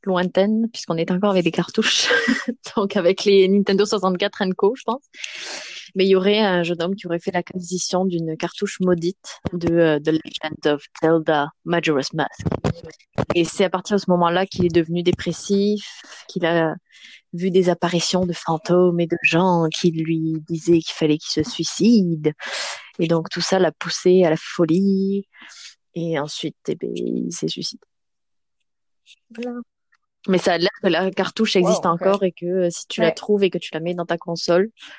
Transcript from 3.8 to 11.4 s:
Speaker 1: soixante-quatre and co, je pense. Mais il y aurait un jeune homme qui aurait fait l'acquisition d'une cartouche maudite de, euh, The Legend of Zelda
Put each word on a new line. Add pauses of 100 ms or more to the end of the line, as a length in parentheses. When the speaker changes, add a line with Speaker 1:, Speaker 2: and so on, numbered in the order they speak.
Speaker 1:
soixante-quatre
and
co,
je
pense. (920)
Mais
il
y
aurait
un
jeune
homme
qui
aurait
fait
l'acquisition
d'une
cartouche
maudite (160)
de,
euh,
The
Legend
of (200)
Zelda (160)